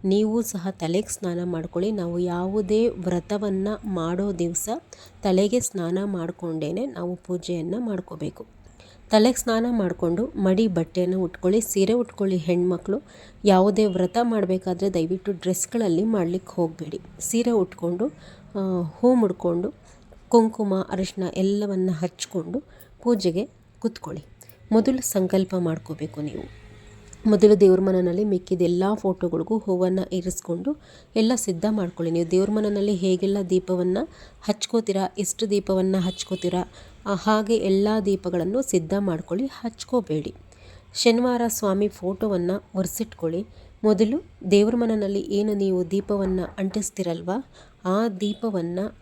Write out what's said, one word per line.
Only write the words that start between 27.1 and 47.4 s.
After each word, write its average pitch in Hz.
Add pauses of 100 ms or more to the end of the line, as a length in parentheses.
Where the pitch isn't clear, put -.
ಮೊದಲು 208
ದೇವ್ರ 185
ಮನೆಯಲ್ಲಿ 185
ಮಿಕ್ಕಿದ 185
ಎಲ್ಲ 175 (100)
ಫೋಟೋಗಳಿಗೂ 180
ಹೂವನ್ನ 185 (120)
ಇರಿಸ್ಕೊಂಡು 185 (400)
ಎಲ್ಲ 220
ಸಿದ್ಧ 185
ಮಾಡ್ಕೊಳ್ಳಿ. 170
ನೀವು 170
ದೇವ್ರ 190
ಮನೆಯಲ್ಲಿ 208
ಹೇಗೆಲ್ಲ 190 (120)
ದೀಪವನ್ನ 185 (440)
ಹಚ್ಕೋತೀರಾ, 208
ಎಷ್ಟು 202
ದೀಪವನ್ನ 190
ಹಚ್ಕೋತೀರಾ, 180 (340)
ಆ, 202
ಹಾಗೆ 214
ಎಲ್ಲ 196 (180)
ದೀಪಗಳನ್ನು 185
ಸಿದ್ಧ 180
ಮಾಡ್ಕೊಳ್ಳಿ, 185
ಹಚ್ಕೋಬೇಡಿ. - (600)
ಶನಿವಾರ 240
ಸ್ವಾಮಿ 208
ಫೋಟೋವನ್ನ 185 (240)
ಒರೆಸಿಟ್ಕೊಳ್ಳಿ. 185 (380)
ಮೊದಲು 214 (260)
ದೇವ್ರ 208
ಮನೆಯಲ್ಲಿ 214
ಏನು 208
ನೀವು 185
ದೀಪವನ್ನ 196 (180)
ಅಂಟಿಸ್ತಿರಲ್ವ, 185 (540)